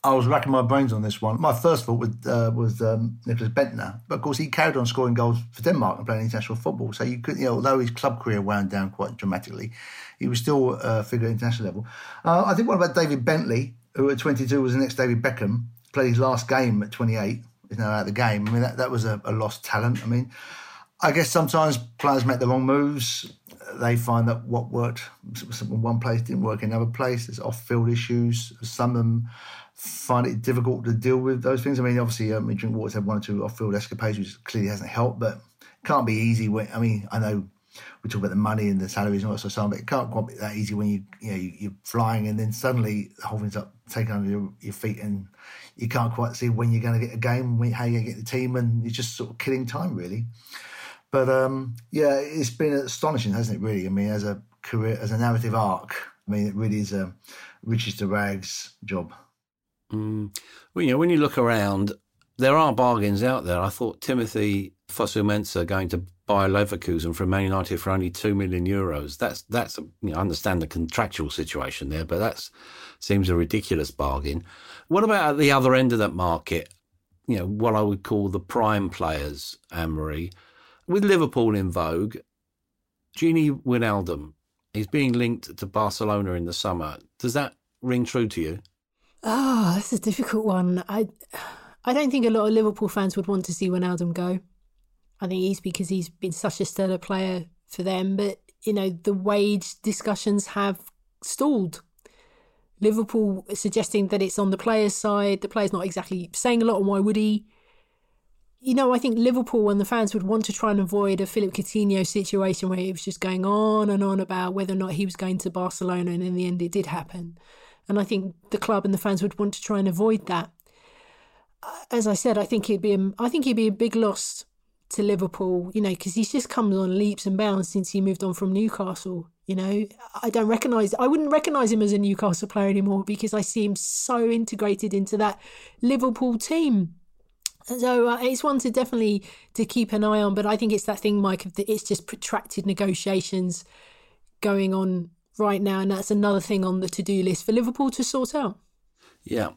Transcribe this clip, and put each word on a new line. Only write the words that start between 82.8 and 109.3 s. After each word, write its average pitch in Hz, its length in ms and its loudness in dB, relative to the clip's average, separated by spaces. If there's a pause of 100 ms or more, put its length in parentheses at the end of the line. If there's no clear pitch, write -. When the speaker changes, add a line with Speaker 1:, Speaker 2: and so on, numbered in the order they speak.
Speaker 2:
Gini 165 340 4 (120)
Wijnaldum, 98 720 0 (420)
he's 104 120 -2
being 139 260 2
linked 120 440 -2
to 101 100 -10
Barcelona 104 640 0
in 87 120 -2
the 87 80 -6
summer. 85 460 -4 (200)
Does 123 160 -2
that 143 200 -2 (260)
ring 123 240 0
true 120 240 0
to 90 120 -6
you? 82 180 -4 (640)
Speaker 3:
Oh, 226 520 2
that's 202 180 -2
a 233 60 0
difficult 220 460 0
one. 180 440 2
I, 208 200 0 (760)
I 247 80 0
don't 277 180 4
think 247 160 2
a 226 40 4
lot 214 160 4
of 220 60 4
Liverpool 214 360 2
fans 190 280 0
would 180 100 -2
want 190 200 0
to 175 80 -6
see 190 140 -2
Wijnaldum 180 460 0
go. 180 260 -2 (800)
I 196 60 -4
think 185 140 -2
he's, 190 200 0
because 180 280 -4
he's 185 200 -2
been 185 240 -8
such - 280 -4
a 196 40 2
stellar 185 340 -2
player 185 480 -4 (200)
for - 160 -10
them, 190 340 -2
but, 202 240 -2 (220)
you 214 100 -2
know, 190 180 0
the 175 220 -2
wage 202 720 0
discussions 202 640 -2
have 202 320 -2 (420)
stalled. 247 600 0 (1000)
Liverpool 214 640 2 (100)
suggesting 202 540 0
that 196 140 0
it's 190 160 -2
on 196 120 2
the 190 60 2
player's 214 380 2
side. 202 460 0
The - 80 -6
player's 202 240 0
not 185 120 -2
exactly 180 480 -6
saying 240 300 2
a - 20 4
lot, 226 140 4
and 196 80 2
why 196 140 2
would 202 160 4
he? 214 280 2 (1160)
You 254 140 0
know, 254 200 6
I 247 40 4
think 240 200 2
Liverpool 240 520 4